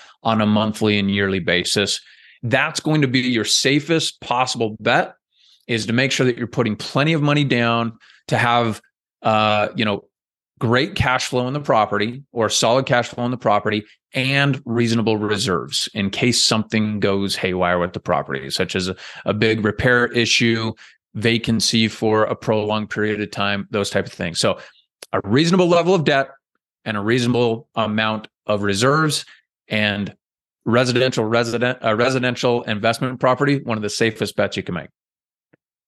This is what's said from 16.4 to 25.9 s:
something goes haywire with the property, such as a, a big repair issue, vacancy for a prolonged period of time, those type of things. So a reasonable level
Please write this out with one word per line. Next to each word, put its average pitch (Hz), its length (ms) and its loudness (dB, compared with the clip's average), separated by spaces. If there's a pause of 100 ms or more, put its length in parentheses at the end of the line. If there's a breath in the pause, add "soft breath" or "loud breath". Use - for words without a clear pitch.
something 107 600 0
goes 98 340 0
haywire 90 420 0
with 87 140 -2
the - 80 -10
property, 69 500 -4
such 85 240 -4
as 92 140 -2
a, 92 80 -4 (300 loud breath)
a 101 80 0
big 110 320 2
repair 123 480 2
issue, 113 580 2 (440 loud breath)
vacancy 113 760 2
for 107 340 0
a 107 120 -2
prolonged 107 540 -2
period 107 300 -2
of 104 120 -6
time, 101 400 -2
those 101 180 0
type 98 160 -2
of - 80 -14
things. 85 260 -6
So 101 180 0 (540 loud breath)
a - 140 -2
reasonable 165 420 4
level 170 260 4